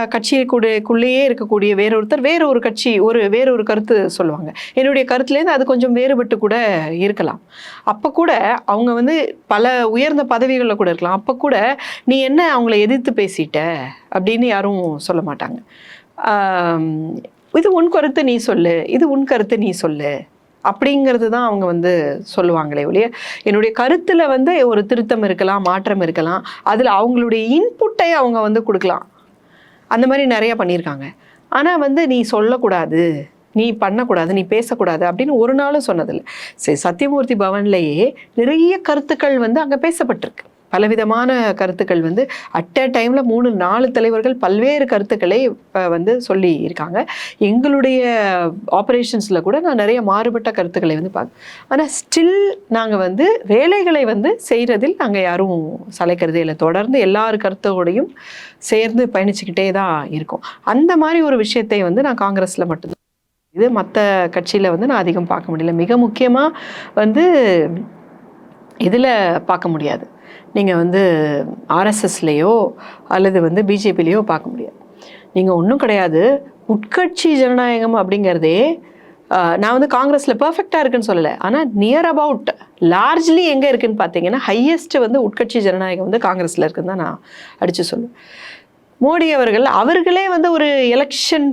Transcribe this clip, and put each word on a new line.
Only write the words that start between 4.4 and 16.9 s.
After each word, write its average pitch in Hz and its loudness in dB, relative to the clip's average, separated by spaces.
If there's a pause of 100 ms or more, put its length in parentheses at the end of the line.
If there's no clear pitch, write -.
என்னுடைய 262 0
கருத்துலேருந்து 277 0
அது 269 2
கொஞ்சம் 254 0
வேறுபட்டு 247 0
கூட 214 0
இருக்கலாம். 180 -2 (440)
அப்ப 214 -2
கூட 254 2 (100)
அவங்க 233 0
வந்து 269 0
பல 240 2
உயர்ந்த 285 0
பதவிகள்ல 240 0
கூட 190 0
இருக்கலாம். 175 -2
அப்ப 247 -4
கூட, 262 0 (260)
"நீ 269 2
என்ன 277 2
அவங்கள 226 2
எதிர்த்து 254 0
பேசிட்ட?" 170 -2 (380)
அப்படின்னு 220 0
யாரும் 196 -2
சொல்ல 165 -4
மாட்டாங்க. 143 -8 (580)
ஆம், 170 -2 (360)